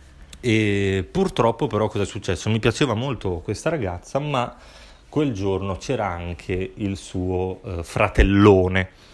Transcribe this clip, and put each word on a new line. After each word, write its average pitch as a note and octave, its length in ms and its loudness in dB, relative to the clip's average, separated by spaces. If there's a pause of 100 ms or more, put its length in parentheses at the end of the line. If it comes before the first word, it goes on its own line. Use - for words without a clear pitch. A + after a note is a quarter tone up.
(400)
E G2+ 720 0
purtroppo D3+ 560 0
però G#2+ 220 0
cosa G2+ 160 -2
è - 20 -4
successo? G2 440 -4
Mi A2 100 0
piaceva B2 320 0
molto G#2+ 460 -4
questa G#2+ 320 -6
ragazza, G#2 480 -4
ma C#3 360 -4 (540)
quel C#3+ 240 0
giorno F#2+ 460 -2
c'era A2 280 -4
anche F2 680 -6
il G2 240 -4
suo, F#2 680 -4
eh, E2+ 180 -8
fratellone. G2 1300 4